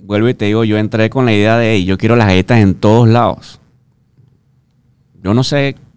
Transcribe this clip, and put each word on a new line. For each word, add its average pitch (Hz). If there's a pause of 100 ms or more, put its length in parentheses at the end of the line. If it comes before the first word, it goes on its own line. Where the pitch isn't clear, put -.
vuelvo 104
y 123
te 107
digo, 110
yo 107
entré 110
con 131
la 117
idea 110
de, 113
"Hey, 95
yo 95
quiero 113
las 113
galletas 95
en 98
todos 113
lados. 113 (1600)
Yo 95
no 127
sé 139 (200)